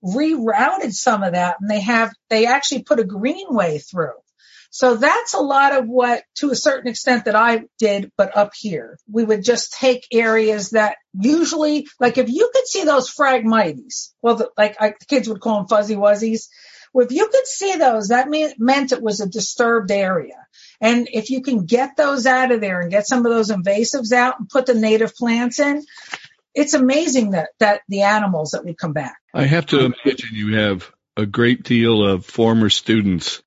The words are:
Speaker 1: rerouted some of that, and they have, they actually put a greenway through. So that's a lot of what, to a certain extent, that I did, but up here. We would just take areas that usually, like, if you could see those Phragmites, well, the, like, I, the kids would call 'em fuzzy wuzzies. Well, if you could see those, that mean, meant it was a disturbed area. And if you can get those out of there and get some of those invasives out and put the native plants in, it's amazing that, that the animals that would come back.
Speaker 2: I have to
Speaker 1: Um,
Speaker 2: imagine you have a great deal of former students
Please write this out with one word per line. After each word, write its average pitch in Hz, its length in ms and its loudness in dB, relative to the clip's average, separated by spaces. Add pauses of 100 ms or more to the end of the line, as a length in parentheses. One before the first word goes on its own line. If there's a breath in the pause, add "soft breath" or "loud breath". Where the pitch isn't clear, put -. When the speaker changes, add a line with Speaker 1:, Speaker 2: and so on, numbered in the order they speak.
Speaker 1:
rerouted 262 880 -2
some 208 300 0
of 185 100 -2
that, 180 280 -2
and 202 80 -6
they 214 120 0
have, 226 320 0 (180)
they 220 160 2
actually 269 380 -2
put 262 160 0
a 214 40 2
greenway 208 760 -4
through. 156 340 -6 (600 soft breath)
So 247 220 4
that's 320 400 0
a 392 60 0
lot 277 360 2
of 247 120 -2
what, 240 340 0 (140)
to 294 140 -2
a 247 60 -2
certain 269 320 -2
extent, 233 360 -2
that 214 100 -2
I 226 300 2 (140)
did, 202 380 -2
but - 200 0
up 104 200 2
here. 147 420 -10 (120)
We 226 140 0
would 214 180 0
just 233 300 0
take 254 400 0
areas 220 580 0
that 214 260 0 (160)
usually, 302 760 0 (100)
like, 240 200 2
if 247 120 0
you 403 240 2
could 508 140 2
see 381 160 -4
those 285 260 2
Phragmites, 220 1120 0
well, 233 140 2
the, 214 200 -4
like, 208 240 0
I, 214 100 2
the - 160 -20
kids 240 220 0
would 214 120 -8
call 220 180 -2
'em 196 80 -6
fuzzy 208 300 0
wuzzies. 208 520 0 (440 loud breath)
Well, 254 120 4
if 240 80 -8
you 381 160 2
could 523 200 2
see 381 280 -4
those, 233 320 2
that 254 200 2
mean, 302 300 -2
meant 262 340 2
it 233 100 -4
was 214 180 -2
a 196 80 -4
disturbed 226 640 -2
area. 190 460 -2 (440 soft breath)
And 240 320 0
if 220 180 -6
you 262 120 -4
can 226 240 -2
get 247 300 -2
those 277 300 0
out 254 260 2
of 226 80 0
there 190 200 -4
and 175 120 -6
get 202 160 0
some 240 180 2
of 233 60 2
those 220 180 0
invasives 208 600 -2
out 247 260 2
and 202 100 -12
put 262 180 0
the 254 80 2
native 220 420 2
plants 240 420 -2
in, 285 260 0 (680 loud breath)
it's 285 200 0
amazing 262 580 2
that, 165 160 -2 (100)
that 208 300 2
the 196 140 0
animals 196 500 0
that 185 120 -8
would 170 140 -12
come 165 140 -6
back. 143 240 -8 (180)
Speaker 2:
I 139 120 2
have 160 200 2
to 143 200 2
Speaker 1:
Um, 123 80 0 (100)
Speaker 2:
imagine 123 280 -2
you 107 260 -2
have 101 320 0 (260)
a 107 100 -2
great 120 380 2
deal 117 420 2
of 95 180 0
former 113 460 2
students 101 760 0